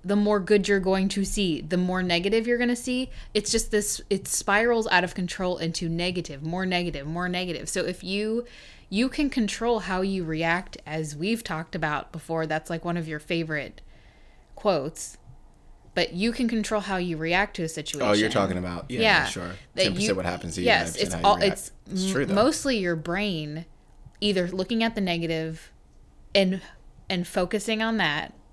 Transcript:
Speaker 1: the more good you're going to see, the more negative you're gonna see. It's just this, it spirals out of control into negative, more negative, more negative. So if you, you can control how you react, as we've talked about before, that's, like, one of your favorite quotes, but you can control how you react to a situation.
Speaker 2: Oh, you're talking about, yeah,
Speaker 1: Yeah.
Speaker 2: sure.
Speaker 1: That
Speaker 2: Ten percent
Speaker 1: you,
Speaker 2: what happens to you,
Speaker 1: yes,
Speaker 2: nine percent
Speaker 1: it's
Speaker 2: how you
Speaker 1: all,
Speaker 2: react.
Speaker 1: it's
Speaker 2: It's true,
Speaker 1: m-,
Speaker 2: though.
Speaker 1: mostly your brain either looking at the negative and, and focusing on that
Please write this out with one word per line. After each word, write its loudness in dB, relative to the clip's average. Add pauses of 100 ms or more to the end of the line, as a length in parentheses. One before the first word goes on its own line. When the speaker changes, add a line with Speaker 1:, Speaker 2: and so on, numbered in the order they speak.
Speaker 1:
the 0
more 4
good 4
you're 4
going 2
to 0
see, 0
the -2
more 2
negative 2
you're 2
gonna 2
see. -4 (240)
It's 0
just 0
this, 0
it 0
spirals 2
out 4
of -4
control -2
into -2
negative, -4
more -4
negative, -2
more -2
negative. -4
So 0
if -4
you, -2 (460)
you 2
can 0
control 0
how -2
you -2
react, -2 (100)
as -6
we've -2
talked -6
about -2
before, -4
that's, -2
like, -4
one -2
of -4
your -6
favorite -4 (720)
quotes, -2 (760)
but 0
you 0
can 0
control 0
how -4
you -2
react 0
to -2
a -2
situation. -2
Speaker 2:
Oh, 8
you're 4
talking 2
about, -6
yeah, -2
Speaker 1:
Yeah. 6
Speaker 2:
sure. -6 (240)
Speaker 1:
That 2
Speaker 2:
Ten 2
percent 0
Speaker 1:
you, 2
Speaker 2:
what -2
happens -4
to -2
you, 0
Speaker 1:
yes, 6
Speaker 2:
nine -2
percent -2
Speaker 1:
it's -4
Speaker 2:
how -4
you 0
Speaker 1:
all, 6
Speaker 2:
react. 4
Speaker 1:
it's -10 (200)
Speaker 2:
It's 0
true, 2
Speaker 1:
m-, -2
Speaker 2:
though. 2
Speaker 1:
mostly 2
your 0
brain -4 (560)
either 2
looking 0
at 0
the 0
negative -2 (600)
and, 4 (500)
and 0
focusing 0
on 0
that 0 (180)